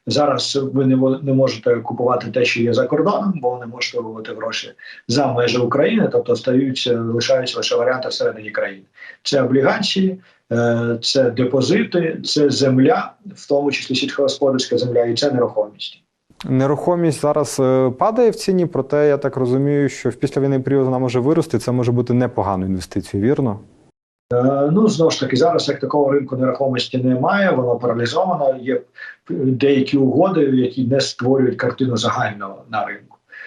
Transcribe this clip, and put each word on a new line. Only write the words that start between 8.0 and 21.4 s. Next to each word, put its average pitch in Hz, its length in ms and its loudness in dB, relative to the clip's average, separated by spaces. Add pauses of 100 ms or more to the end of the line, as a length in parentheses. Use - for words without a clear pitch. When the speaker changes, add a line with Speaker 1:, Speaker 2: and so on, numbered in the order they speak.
Speaker 1:
всередині 107 440 -4
країни. 98 320 -6 (400)
Це 139 180 0
облігації, 143 800 2 (320)
е, 117 500 0
це 127 300 2
депозити, 156 920 0
це 147 260 2
земля, 131 640 2 (240)
в - 120 -20
тому 143 240 0
числі - 240 -6
сільськогосподарська 131 800 0
земля, 120 280 0
і 117 80 -2
це 139 180 0
нерухомість. 107 720 -4 (480)
Speaker 2:
Нерухомість 143 720 0
зараз, 147 380 0
е, 131 400 4
падає 226 300 2
в 202 60 0
ціні, 180 300 0
проте 147 420 0
я 139 100 4
так 135 200 -4
розумію, 135 520 2
що - 200 -4
в 113 60 -4
післявоєнний 139 440 0
період 135 260 2
вона 127 140 0
може 127 200 0
вирости, 139 400 0